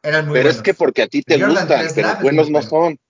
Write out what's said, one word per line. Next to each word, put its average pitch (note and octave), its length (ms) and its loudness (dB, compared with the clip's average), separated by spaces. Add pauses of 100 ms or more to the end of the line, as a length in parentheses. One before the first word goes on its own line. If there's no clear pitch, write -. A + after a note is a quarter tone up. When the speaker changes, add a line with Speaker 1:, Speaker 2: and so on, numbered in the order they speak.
Speaker 1:
eran D3+ 240 -2
muy D3 80 -4
Speaker 2:
pero C3 140 4
es D#3 80 2
Speaker 1:
buenos. A2+ 60 -12
Speaker 2:
que F#3+ 120 0
porque C3 280 0
a A2 60 0
ti - 140 -4
te E3+ 120 0
Speaker 1:
El C3+ 80 2
Jordan E3+ 220 0
Speaker 2:
gustan, D3 160 2
Speaker 1:
tres G2 140 -6
Speaker 2:
pero - 140 -2
Speaker 1:
Lab G#3+ 80 -4
es - 60 -8
Speaker 2:
buenos D3+ 240 2
Speaker 1:
muy D3+ 60 -4
Speaker 2:
no D3 80 2
Speaker 1:
bueno. A2 100 -10
Speaker 2:
son. D#3+ 280 0 (100)